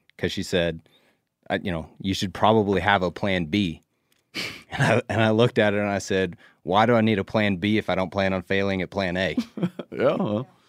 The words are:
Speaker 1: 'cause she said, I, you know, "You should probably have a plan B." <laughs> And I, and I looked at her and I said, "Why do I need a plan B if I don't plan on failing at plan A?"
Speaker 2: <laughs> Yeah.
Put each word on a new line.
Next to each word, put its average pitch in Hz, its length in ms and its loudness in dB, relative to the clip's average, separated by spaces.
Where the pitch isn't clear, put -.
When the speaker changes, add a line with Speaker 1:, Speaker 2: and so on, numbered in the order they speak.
Speaker 1:
'cause - 140 -4
she 101 120 -6
said, 85 360 0
I, - 120 -2
you 98 100 -6
know, 80 180 -6
"You 95 120 -2
should 92 200 -4
probably 101 480 2
have 98 220 2
a 90 80 -2
plan 92 340 -2
B." 85 360 -2
<laughs> - 80 -8
And - 120 -2
I, 120 260 4
and 107 140 0
I 110 80 4
looked 113 260 4
at 107 160 4
her 101 80 0
and 104 80 -2
I 101 80 -2
said, 95 400 -2
"Why 98 240 2
do 120 80 4
I 117 80 4
need 110 160 2
a 95 60 0
plan 104 320 0
B 104 240 0
if - 100 -8
I 90 60 0
don't 92 160 -2
plan 95 220 0
on 92 100 -4
failing 98 400 -2
at 82 80 -10
plan 90 260 -4
A?" 92 180 -2
Speaker 2:
<laughs> - 260 -10
Yeah. 127 520 -2